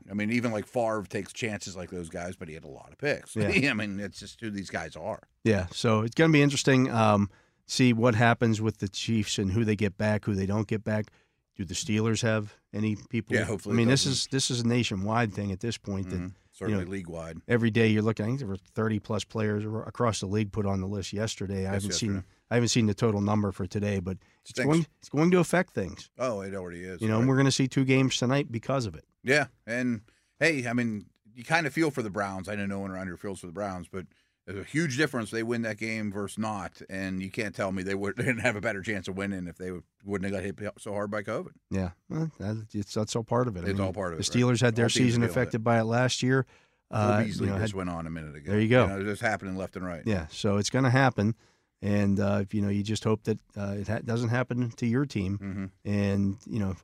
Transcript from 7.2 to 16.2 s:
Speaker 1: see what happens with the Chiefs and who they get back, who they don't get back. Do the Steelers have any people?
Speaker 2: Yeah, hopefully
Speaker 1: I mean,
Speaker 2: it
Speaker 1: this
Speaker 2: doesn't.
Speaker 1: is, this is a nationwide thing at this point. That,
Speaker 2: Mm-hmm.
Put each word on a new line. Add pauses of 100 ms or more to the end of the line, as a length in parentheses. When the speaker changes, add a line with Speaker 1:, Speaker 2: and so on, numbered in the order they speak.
Speaker 1:
see
what
happens
with
the
Chiefs
and
who
they
get
back,
who
they
don't
get
back. (480)
Do
the
Steelers
have (220)
any (140)
people?
Speaker 2:
Yeah,
hopefully
Speaker 1:
I
mean,
Speaker 2:
it
Speaker 1:
this
Speaker 2:
doesn't.
Speaker 1:
is,
this
is
a
nationwide
thing
at
this
point.
That,
Speaker 2:
Mm-hmm.